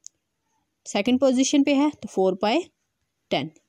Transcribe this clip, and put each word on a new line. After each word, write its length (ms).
सेकंड 340
पोजीशन 420
पे 120
है 180
तो 160
फ़ोर 340
बाई 200
टेन 200